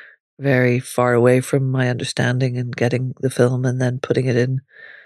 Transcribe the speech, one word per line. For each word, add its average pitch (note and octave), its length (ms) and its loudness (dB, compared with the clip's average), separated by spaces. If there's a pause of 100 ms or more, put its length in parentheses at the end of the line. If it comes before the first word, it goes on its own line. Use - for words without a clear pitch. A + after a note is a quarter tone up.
(400)
very B2+ 400 2
far B2 340 0
away B2 280 4
from C3+ 280 -2
my C3 200 0
understanding, B2 680 -2
and A#2+ 160 -6
getting B2+ 460 -2
the C3+ 100 -2
film B2+ 360 0
and B2+ 160 -2
then B2+ 180 -2
putting B2 260 -2
it B2 120 0
in C3 240 0 (440)